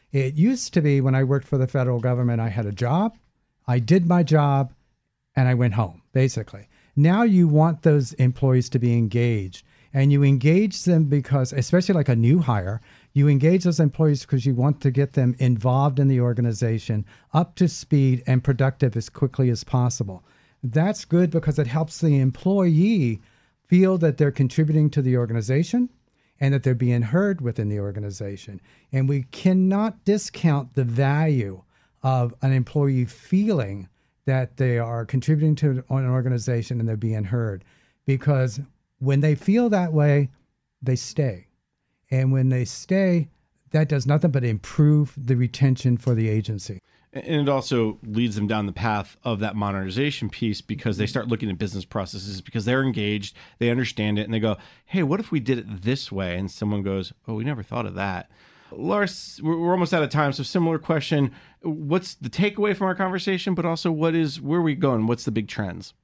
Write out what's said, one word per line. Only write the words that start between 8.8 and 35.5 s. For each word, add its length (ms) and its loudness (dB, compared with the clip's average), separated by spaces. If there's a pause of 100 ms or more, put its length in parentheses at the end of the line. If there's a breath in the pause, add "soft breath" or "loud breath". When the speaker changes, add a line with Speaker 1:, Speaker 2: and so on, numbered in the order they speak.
Speaker 1:
engaged, 720 -2 (280 soft breath)
and 180 4
you 120 4
engage 600 2
them 220 4
because, 480 0
especially 420 2
like 140 2
a 60 4
new 240 4
hire, 420 -2 (320 soft breath)
you 140 4
engage 380 4
those 140 0
employees 460 2
'cause 200 -2
you 100 2
want 260 0
to 80 2
get 240 0
them 240 2
involved 600 2
in 80 4
the 140 2
organization, 840 -2 (280 soft breath)
up 220 0
to 120 2
speed 580 0
and 180 2
productive 540 0
as 120 -8
quickly 400 0
as 140 -2
possible. 600 -2 (400 soft breath)
That's 420 -2
good 260 2
because 280 0
it 80 0
helps 320 -4
the 200 4
employee 1040 2 (460 soft breath)
feel 300 4
that 200 0
they're 140 4
contributing 600 2
to 100 0
the 160 2
organization 720 0 (500)
and 140 2
that 100 0
they're 120 2
being 260 2
heard 400 0
within 280 -4
the 100 -2
organization. 840 -10 (300 soft breath)
And 180 0
we 220 0
cannot 760 0
discount 680 0
the 100 0
value 800 0 (400)
of 380 0
an 100 0
employee 540 0
feeling 840 -2 (380)
that 320 -2
they 200 0
are 260 -4
contributing 520 0